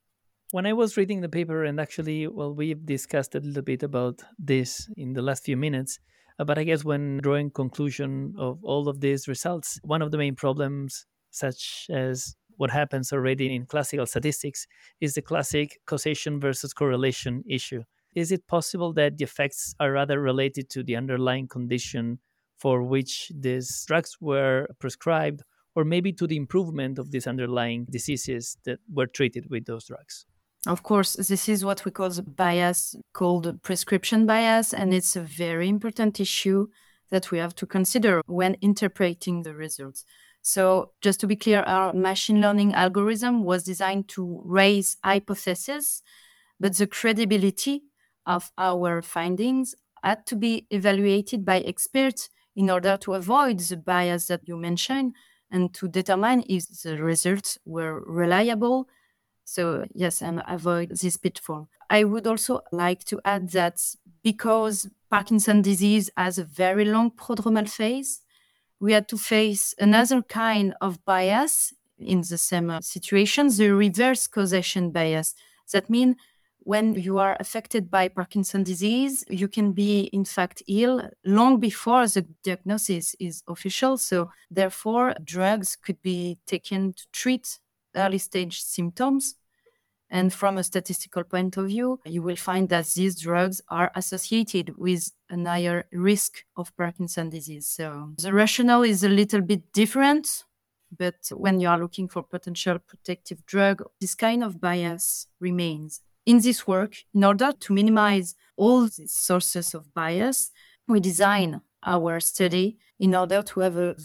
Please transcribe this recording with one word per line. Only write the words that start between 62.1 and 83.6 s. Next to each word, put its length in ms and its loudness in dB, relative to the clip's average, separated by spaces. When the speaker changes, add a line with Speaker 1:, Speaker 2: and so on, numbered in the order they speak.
Speaker 2:
also 360 -2
like 320 0
to 200 -6
add 260 0
that 280 0
because 640 0
Parkinson's 540 4
disease 520 4
has 220 -2
a 60 -4
very 420 2
long 240 4
prodromal 580 0
phase, 540 -4
we 120 4
had 140 4
to 100 -4
face 600 2
another 440 6
kind 580 0
of 240 -4
bias 680 2
in 240 0
the 160 -6
same, 320 0
uh, 100 -4
situation, 680 2
the 240 6
reverse 540 4
causation 640 0
bias. 440 0
That 180 0
means 260 4
when 340 2
you 240 -2
are 220 2
affected 500 -4
by 180 4
Parkinson's 600 -2
disease, 600 0
you 200 -2
can 240 2
be, 400 2
in 120 0
fact, 420 -4
ill 440 2
long 340 6
before 460 4
the 200 0
diagnosis 800 -4
is 280 -8
official. 500 0